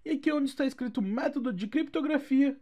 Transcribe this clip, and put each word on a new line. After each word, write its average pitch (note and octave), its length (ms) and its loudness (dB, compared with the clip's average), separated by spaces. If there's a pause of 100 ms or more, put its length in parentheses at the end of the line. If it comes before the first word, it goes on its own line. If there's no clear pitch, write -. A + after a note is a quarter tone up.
E D#4 60 -4
aqui D#4 200 0
onde C#4+ 180 2
está C#4 160 0
escrito B3+ 360 -2
método B3 520 -2
de F#3+ 140 -4
criptografia, C#4+ 960 2